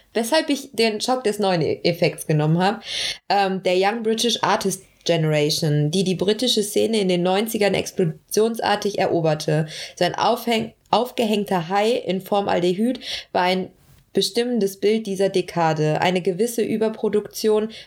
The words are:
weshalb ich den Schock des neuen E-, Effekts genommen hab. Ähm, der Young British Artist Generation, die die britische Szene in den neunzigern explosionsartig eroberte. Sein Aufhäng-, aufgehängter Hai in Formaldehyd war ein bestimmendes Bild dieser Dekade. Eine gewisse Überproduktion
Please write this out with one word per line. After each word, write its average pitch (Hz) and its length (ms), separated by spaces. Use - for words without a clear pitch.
weshalb 311 340
ich - 240
den 220 300
Schock 254 220
des 208 140
neuen 190 220
E-, 135 220
Effekts 170 440
genommen 156 320
hab. 202 240
Ähm, 190 340
der 185 140
Young 202 260
British 220 400
Artist 190 400
Generation, 151 840
die 190 140
die 185 100
britische 220 480
Szene 214 380
in 190 80
den 180 140
neunzigern 202 520
explosionsartig 208 1200
eroberte. 156 680
Sein 175 200
Aufhäng-, 226 580
aufgehängter 208 800
Hai 208 240
in 185 280
Formaldehyd 202 800
war 185 100
ein 185 260
bestimmendes 214 680
Bild 220 260
dieser 190 240
Dekade. 160 680
Eine 180 220
gewisse 202 400
Überproduktion 214 1040